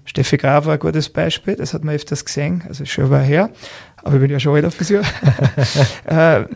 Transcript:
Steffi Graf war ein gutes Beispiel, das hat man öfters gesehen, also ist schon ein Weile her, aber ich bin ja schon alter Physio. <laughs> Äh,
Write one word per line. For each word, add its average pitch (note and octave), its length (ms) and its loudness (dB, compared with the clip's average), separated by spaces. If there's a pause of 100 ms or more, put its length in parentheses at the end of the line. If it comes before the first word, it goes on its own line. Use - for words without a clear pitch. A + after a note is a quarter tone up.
Steffi - 320 -2
Graf C#3+ 300 2
war D#3 60 2
ein D3+ 60 0
gutes D#3 300 -2
Beispiel, E3 460 -4
das - 180 -6
hat D3+ 100 -6
man D3+ 120 -4
öfters D3 280 -6
gesehen, E3 440 -4
also C3+ 160 -12
ist C#3 80 -10
schon C#3 140 0
ein C3 40 2
Weile C#3 140 4
her, D#3 260 2 (540)
aber - 100 0
ich C3+ 80 4
bin C3+ 80 4
ja C#3+ 100 0
schon C#3+ 160 2
alter D3+ 140 2
Physio. G3 380 0
<laughs> - 1000 0
Äh, D#3+ 400 4 (100)